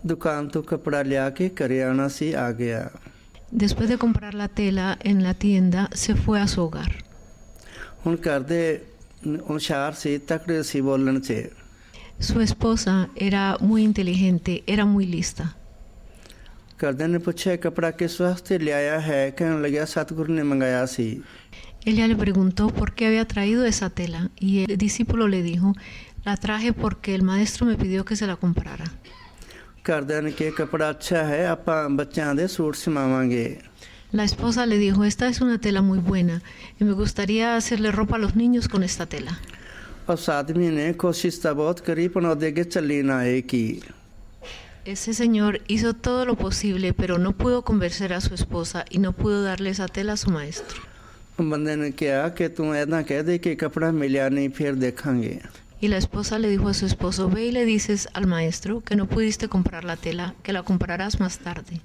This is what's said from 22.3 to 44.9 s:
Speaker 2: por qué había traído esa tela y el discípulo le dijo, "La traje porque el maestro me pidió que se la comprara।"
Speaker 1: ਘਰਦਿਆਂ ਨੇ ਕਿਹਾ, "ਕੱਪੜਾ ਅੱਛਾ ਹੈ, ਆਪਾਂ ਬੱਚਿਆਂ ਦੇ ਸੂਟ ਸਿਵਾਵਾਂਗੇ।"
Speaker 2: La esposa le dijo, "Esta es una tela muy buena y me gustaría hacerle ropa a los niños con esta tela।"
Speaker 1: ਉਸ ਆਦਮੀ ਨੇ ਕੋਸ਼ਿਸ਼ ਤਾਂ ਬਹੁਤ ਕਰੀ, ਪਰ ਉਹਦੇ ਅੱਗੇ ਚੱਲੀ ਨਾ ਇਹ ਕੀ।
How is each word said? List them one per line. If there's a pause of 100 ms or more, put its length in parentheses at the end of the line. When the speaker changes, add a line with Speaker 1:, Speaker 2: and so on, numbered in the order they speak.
Speaker 2:
por
qué
había
traído
esa (100)
tela (220)
y
el
discípulo
le
dijo, (520)
"La
traje (120)
porque
el
maestro
me
pidió
que
se
la (100)
comprara।" (1000)
Speaker 1:
ਘਰਦਿਆਂ
ਨੇ
ਕਿਹਾ,
"ਕੱਪੜਾ
ਅੱਛਾ
ਹੈ,
ਆਪਾਂ
ਬੱਚਿਆਂ
ਦੇ
ਸੂਟ
ਸਿਵਾਵਾਂਗੇ।" (600)
Speaker 2:
La
esposa
le
dijo,
"Esta
es
una
tela
muy (100)
buena (400)
y
me
gustaría
hacerle
ropa
a
los
niños
con
esta (100)
tela।" (760)
Speaker 1:
ਉਸ
ਆਦਮੀ
ਨੇ
ਕੋਸ਼ਿਸ਼
ਤਾਂ
ਬਹੁਤ
ਕਰੀ,
ਪਰ
ਉਹਦੇ
ਅੱਗੇ
ਚੱਲੀ
ਨਾ
ਇਹ
ਕੀ। (1120)